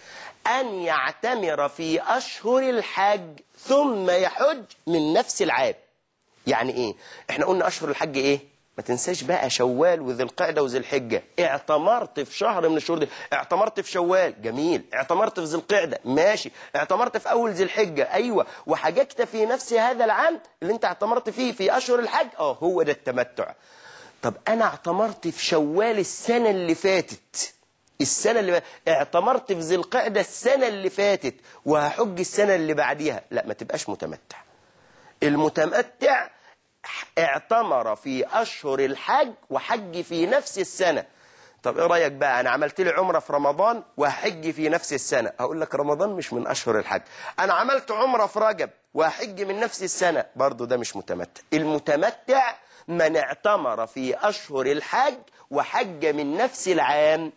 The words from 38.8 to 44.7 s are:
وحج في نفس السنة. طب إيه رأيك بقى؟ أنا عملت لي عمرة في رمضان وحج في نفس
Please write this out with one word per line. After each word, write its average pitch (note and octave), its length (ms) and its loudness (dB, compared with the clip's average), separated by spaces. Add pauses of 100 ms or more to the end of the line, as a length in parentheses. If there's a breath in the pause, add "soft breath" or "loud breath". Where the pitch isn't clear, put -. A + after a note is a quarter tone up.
وحج F3 500 -4
في E3+ 260 -2
نفس B3+ 320 0
السنة. F3 460 0 (580 soft breath)
طب A#2+ 160 -2
إيه E3 80 2
رأيك E3+ 260 2
بقى؟ C3+ 280 0
أنا B2+ 100 0
عملت D3 300 0
لي F3+ 100 4
عمرة E3+ 280 4
في D3+ 140 -6
رمضان D3+ 500 2 (140)
وحج D#3+ 540 0
في D#3 180 0
نفس E3 240 0